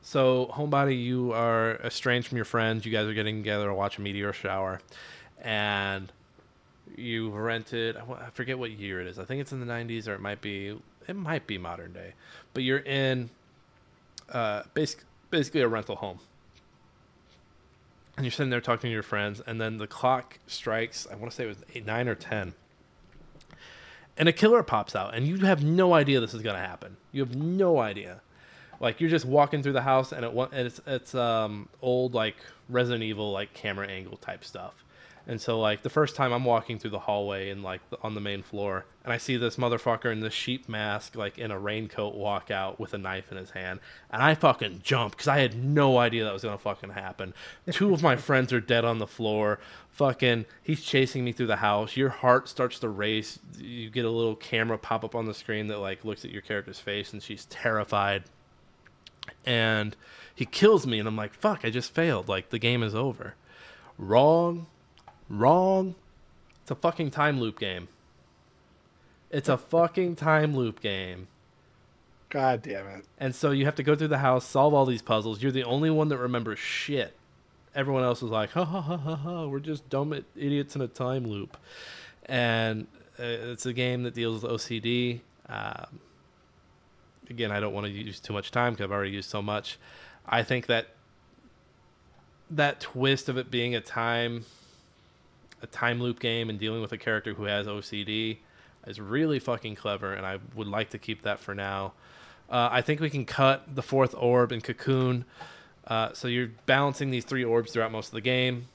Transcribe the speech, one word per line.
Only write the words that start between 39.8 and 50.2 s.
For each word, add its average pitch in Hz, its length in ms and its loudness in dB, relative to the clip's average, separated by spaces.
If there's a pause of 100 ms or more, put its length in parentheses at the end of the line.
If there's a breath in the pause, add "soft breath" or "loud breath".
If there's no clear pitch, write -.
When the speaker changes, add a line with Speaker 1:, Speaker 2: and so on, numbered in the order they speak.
Speaker 1:
in 110 80 -2
this 110 160 -4
sheep 127 340 -6
mask, 107 460 -4
like, 104 240 -6
in 113 100 -6
a 104 80 -6
raincoat 104 560 -4
walk 101 380 -4
out 95 280 -4
with 104 140 -8
a 101 60 -4
knife 95 320 -6
in 98 60 -12
his 92 120 -12
hand. 92 300 -8 (320 loud breath)
And - 100 0
I 156 140 6
fucking 110 480 2
jump, 117 340 0
'cause - 100 -2
I 143 120 4
had 123 160 2
no 135 420 4
idea 117 280 4
that 104 80 -4
was 98 100 -8
gonna 104 160 -4
fucking 98 320 -6
happen. 95 420 -10 (380 loud breath)
Two 202 200 4
of 160 120 2
my 143 120 6
<laughs> - 20 -4
friends 131 360 2
are 120 60 4
dead 117 260 2
on 117 140 2
the 104 80 -4
floor. 107 520 0 (300 loud breath)
Fucking, 123 560 2 (160 loud breath)